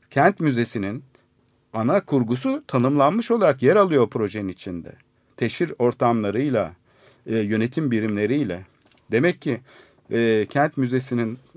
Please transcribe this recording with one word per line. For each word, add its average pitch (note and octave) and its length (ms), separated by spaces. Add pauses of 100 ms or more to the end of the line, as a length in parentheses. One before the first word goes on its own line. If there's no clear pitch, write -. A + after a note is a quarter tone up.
kent E3 300
müzesinin A#2 640 (680)
ana B2+ 320
kurgusu C3+ 640
tanımlanmış C#3+ 640
olarak D#3+ 320
yer D#3 120
alıyor D#3 340
projenin G#2 400
içinde." F2 460 (420)
Teşhir D3+ 420
ortamlarıyla, A#2 920 (520)
e, A2+ 120
yönetim A2+ 540
birimleriyle. G#2+ 760 (460)
Demek E3 300
ki, B2 200 (500)
e, A2+ 380
kent D3 280
müzesinin, B2+ 640 (180)